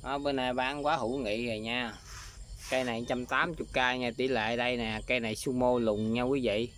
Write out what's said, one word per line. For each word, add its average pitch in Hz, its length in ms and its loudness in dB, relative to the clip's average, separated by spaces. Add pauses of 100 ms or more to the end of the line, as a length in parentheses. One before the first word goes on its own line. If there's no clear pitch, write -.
Đó, 131 140 -2
bên 143 180 0
này 127 180 2
bán 139 320 0
quá 156 100 6
hữu 127 220 0
nghị 117 300 0
rồi 110 120 -2
nha. 117 340 -2 (760)
Cây 131 140 2
này 120 240 -2
trăm 127 180 -2
tám 156 320 0
mươi - 160 -6
k - 20 -6
nha, 127 420 2
tỷ 127 100 2
lệ 117 300 2
đây 123 200 0
nè, 110 300 -2
cây 127 120 2
này 110 160 -2
sumo 123 440 2
lùn 110 340 2
nha 123 100 2
quý 135 200 2
vị. 110 340 2